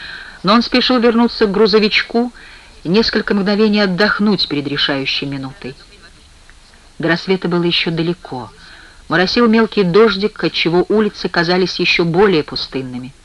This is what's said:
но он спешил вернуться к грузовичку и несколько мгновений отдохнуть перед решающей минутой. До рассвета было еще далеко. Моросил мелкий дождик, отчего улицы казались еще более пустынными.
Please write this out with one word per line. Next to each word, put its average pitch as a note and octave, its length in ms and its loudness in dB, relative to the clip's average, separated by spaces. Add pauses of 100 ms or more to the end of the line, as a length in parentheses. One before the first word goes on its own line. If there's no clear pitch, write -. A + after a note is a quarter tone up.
(420)
но G3 120 2
он A#3 80 4
спешил B3+ 360 0
вернуться A#3 480 2
к G3 40 -2
грузовичку G#3+ 840 2 (520)
и D3+ 40 -6
несколько G#3+ 460 0
мгновений G#3 460 2
отдохнуть G3+ 680 0
перед C#3+ 180 -4
решающей C#3 600 -4
минутой. C3+ 480 -10 (1200)
До D#3 100 -4
рассвета F#3 400 -2
было E3+ 140 0
еще E3+ 280 -2
далеко. E3 600 -6 (580)
Моросил F#3 400 2
мелкий A3 340 2
дождик, G3 600 2
отчего F3 460 0
улицы G#3 400 -2
казались F3+ 520 0
еще F3 240 0
более E3+ 380 2
пустынными. B2+ 720 -8 (120)